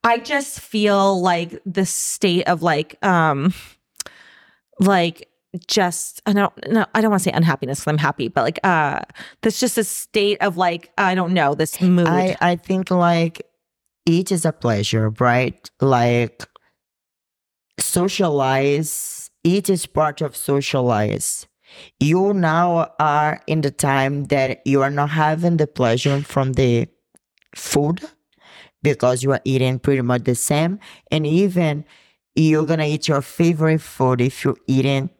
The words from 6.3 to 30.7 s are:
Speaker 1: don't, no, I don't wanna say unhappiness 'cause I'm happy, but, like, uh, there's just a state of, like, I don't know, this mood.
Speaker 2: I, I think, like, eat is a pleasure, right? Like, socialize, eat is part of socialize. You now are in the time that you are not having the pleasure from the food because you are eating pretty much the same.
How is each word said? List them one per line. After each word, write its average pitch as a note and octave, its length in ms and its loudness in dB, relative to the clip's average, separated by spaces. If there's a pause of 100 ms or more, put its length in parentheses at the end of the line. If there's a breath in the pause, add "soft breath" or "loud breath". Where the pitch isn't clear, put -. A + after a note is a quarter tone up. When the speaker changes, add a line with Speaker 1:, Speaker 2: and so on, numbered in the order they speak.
Speaker 1:
don't, G3+ 180 2 (160)
no, A3 280 0
I A3 60 2
don't G#3+ 100 2
wanna G3 80 2
say F#3 120 -2
unhappiness C#3+ 480 0
'cause - 80 -6
I'm D3+ 120 0
happy, C#3+ 280 -2
but, - 140 -2
like, C3+ 240 -2
uh, D#3 360 0 (420 loud breath)
there's A3 160 0
just - 180 0
a A3+ 60 0
state G3+ 580 -2
of, F#3 160 -2
like, F3 400 -2
I F#3+ 160 0
don't F3+ 180 -2
know, F3 220 2
this - 260 -4
mood. F3+ 280 4
Speaker 2:
I, F3+ 340 2
I F3 140 2
think, F#3 340 -4
like, E3+ 560 0 (600)
eat F3 240 2
is E3+ 140 -2
a D#3+ 60 0
pleasure, A2 580 -2 (100)
right? B2 500 0 (100)
Like, A#2+ 640 2 (1400)
socialize, C#3+ 1500 -2 (140)
eat F#3+ 260 2
is F#3 160 0
part D#3 360 -2
of D3 140 -6
socialize. A#2+ 1120 -2 (520 loud breath)
You F#3 340 2
now E3+ 680 0
are D3+ 480 0
in D#3 140 -2
the C#3+ 100 -2
time C#3 540 0
that C3+ 400 -2
you C#3 160 2
are C#3 100 0
not C#3+ 200 -2
having D#3+ 460 0
the D3+ 100 2
pleasure C3 560 0
from C3 300 -2
the A#2+ 340 2 (680)
food D3 460 -2 (800 loud breath)
because B2+ 420 0
you C3+ 80 0
are C3 140 0
eating C3 340 0
pretty C#3 220 0
much B2 220 0
the B2 120 0
same. E3 440 0 (320 loud breath)